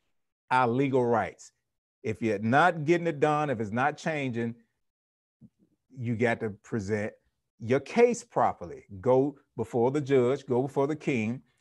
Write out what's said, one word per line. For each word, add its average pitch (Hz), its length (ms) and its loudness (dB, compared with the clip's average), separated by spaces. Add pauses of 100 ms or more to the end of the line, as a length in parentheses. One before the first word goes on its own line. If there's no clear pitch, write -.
(520)
our 127 160 2
legal 127 380 2
rights. 107 460 -2 (520)
If 107 180 -6
you're 110 180 0
not 147 460 2
getting 170 220 2
it 151 120 -4
done, 151 300 2
if 117 100 -4
it's 107 120 -4
not 135 260 -2
changing, 120 580 -4 (1400)
you 120 180 -4
got 117 260 0
to 110 100 -4
present 104 640 -4 (460)
your 120 200 0
case 240 440 2
properly. 92 600 -4 (180)
Go 131 360 2 (180)
before 117 340 0
the 147 120 -2
judge, 131 440 2
go 123 160 0
before 139 240 0
the 156 100 -4
king, 120 460 -4 (200)